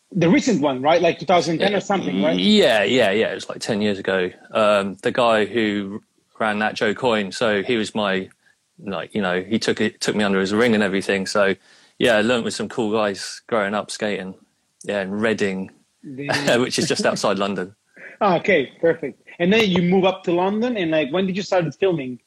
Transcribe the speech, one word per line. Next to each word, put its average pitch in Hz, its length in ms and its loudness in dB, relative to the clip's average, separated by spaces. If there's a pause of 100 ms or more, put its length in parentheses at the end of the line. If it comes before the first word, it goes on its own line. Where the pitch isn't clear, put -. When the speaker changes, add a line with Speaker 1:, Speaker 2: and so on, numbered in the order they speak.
(120)
Speaker 1:
the 170 160 2
recent 202 320 2
one, 135 220 -2
right? 165 180 4
Like 170 180 2
two 156 80 -14
thousand 170 320 2
ten 202 160 0
or 190 60 0
something, 185 420 -2
right? 175 160 0
Speaker 2:
Yeah, 180 440 4
yeah, 110 300 2
yeah. 107 180 0
It 95 40 -6
was, 98 140 -10
like, - 120 -12
ten 107 200 -2
years 104 180 0
ago. 95 320 -2 (200)
Um, 104 520 2
the 123 100 0
guy 113 340 2
who 104 560 -2 (360)
ran 107 200 -2
that, 104 160 -2
Joe 107 180 0
Coyne, 107 400 0
so 107 300 0
he 120 140 -2
was 107 180 -4
my, 95 340 -2 (560)
like, 90 300 -8
you 107 80 -2
know, 90 180 0
he 101 180 -2
took 113 220 -2
it, 110 220 -4
took - 120 -2
me 104 100 0
under 98 160 2
his 95 120 -2
wing 113 220 2
and 107 80 2
everything. 95 440 -2
So, 98 280 0 (440)
yeah, 120 180 4
I 107 60 4
learnt 117 220 0
with 107 100 -6
some 107 140 -6
cool 110 240 -4
guys 104 540 -4
growing 104 280 -2
up 101 180 -4
skating. 95 420 -6 (480)
Yeah, 101 200 -4
in 95 100 -6
Reading, 101 580 -2 (460)
Speaker 1:
Damn. 143 440 0
Speaker 2:
<laughs> - 20 2
which - 180 -4
is 160 80 -2
just - 180 -2
outside 104 320 0
London. 98 420 -4
Speaker 1:
<laughs> - 40 -20 (360)
Ah, 190 160 4
okay, 151 440 0
perfect. 156 420 -2 (160)
And 175 140 2
then 220 180 4
you 175 120 2
move 185 220 4
up 190 200 0
to 180 80 0
London, 214 440 0
and, 170 140 -2
like, 151 220 0
when 190 140 0
did 185 100 -4
you 202 60 -4
start 170 320 0
filming? 143 520 -2